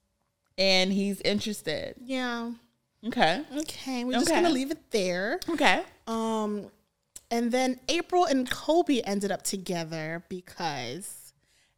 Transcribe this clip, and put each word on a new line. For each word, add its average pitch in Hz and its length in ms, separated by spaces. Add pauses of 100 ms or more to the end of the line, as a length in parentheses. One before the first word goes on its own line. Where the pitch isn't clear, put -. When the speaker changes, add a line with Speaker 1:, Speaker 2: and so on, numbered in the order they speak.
(560)
Speaker 1:
And 190 340
he's 196 300
interested. 208 840
Speaker 2:
Yeah. 240 500 (540)
Speaker 1:
Okay. 226 360 (160)
Speaker 2:
Okay. 262 460
We're 254 100
just 269 160
Speaker 1:
Okay. 330 100
Speaker 2:
gonna 339 140
leave 269 160
it - 200
there. 190 480 (120)
Speaker 1:
Okay. 277 320 (240)
Speaker 2:
Um, 220 640 (600)
and 233 220
then 254 260 (120)
April 349 340
and 262 260
Kobe 302 500
ended 202 300
up 180 120
together 165 880
because 160 1040 (460)